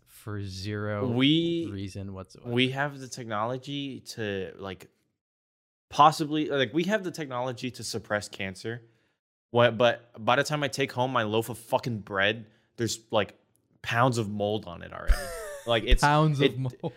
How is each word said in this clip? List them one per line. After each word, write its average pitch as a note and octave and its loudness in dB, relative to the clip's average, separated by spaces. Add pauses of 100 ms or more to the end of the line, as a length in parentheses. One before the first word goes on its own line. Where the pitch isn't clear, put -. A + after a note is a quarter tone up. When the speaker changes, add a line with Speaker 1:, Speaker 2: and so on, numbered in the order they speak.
Speaker 1:
for G#2 -12
zero G#2 -6
Speaker 2:
We, E3 2
Speaker 1:
reason G2 -10
whatsoever. F#2+ -14
Speaker 2:
we B2+ 4
have C#3 -4
the C3 -14
technology B2 -6 (100)
to, G2 -6
like, F#2+ -12 (1000)
possibly, D3+ 4
like, C3 0
we E3+ 0
have G3+ 0
the F3 -6
technology B2+ -6
to A#2 -12
suppress G#2 -4
cancer. A2 -8 (680)
What, A#2 6
but A#2+ 2 (120)
by B2 4
the C#3 4
time D3 -4
I C#3 2
take C#3 -2
home B2+ -2
my A#2+ 2
loaf A2 0
of A2+ -8
fucking B2 -2
bread, G#2 0 (320)
there's, A2+ -4 (120)
like, G#2 2 (480)
pounds A#2 2
of G#2+ -2
mold G#2 -4
on F2 -14
it - -14
already. - 4
Speaker 1:
<laughs> - -8 (440)
Speaker 2:
Like, A#2 4
it's, B2 6
Speaker 1:
Pounds D3+ 6
of D3 4
Speaker 2:
it, B2 2
Speaker 1:
mold. C3 -6